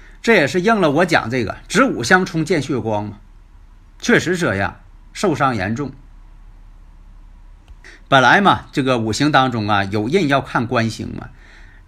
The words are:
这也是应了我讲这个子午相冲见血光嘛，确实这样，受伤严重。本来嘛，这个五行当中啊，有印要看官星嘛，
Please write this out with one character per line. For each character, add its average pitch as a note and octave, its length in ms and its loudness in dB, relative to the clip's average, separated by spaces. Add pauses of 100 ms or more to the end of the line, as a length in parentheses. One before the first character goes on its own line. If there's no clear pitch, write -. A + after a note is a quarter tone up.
(240)
这 A#3 120 4
也 D#3+ 120 4
是 F3+ 140 -2
应 G#3+ 200 0
了 D#3 120 2
我 D#3+ 120 2
讲 D#3+ 240 0
这 A#2+ 160 -2
个 - 120 -8 (120)
子 G#3+ 160 2
午 D3+ 200 -2
相 F#3 200 4
冲 D#3+ 200 -4
见 D3+ 180 -2
血 C3+ 160 -4
光 G#2+ 260 -4
嘛， G#2 140 -12 (800)
确 A3 220 4
实 F#3 160 -2
这 D3+ 180 -2
样， F#2+ 260 -4 (320)
受 F#3 220 0
伤 C3 220 0
严 G2+ 180 -2
重。 C3 160 -6 (2250)
本 C3+ 160 4
来 C#3 180 6
嘛， E3 300 2
这 C#3+ 140 -4
个 B2+ 140 0
五 A2 140 -2
行 C#3+ 200 0
当 C3 180 4
中 A2 180 -4
啊， G2+ 140 2
有 G#2 260 -4
印 E3 200 0
要 C#3 120 0
看 B2 280 -4
官 A2+ 200 0
星 G2 280 -8
嘛， - 140 -14 (580)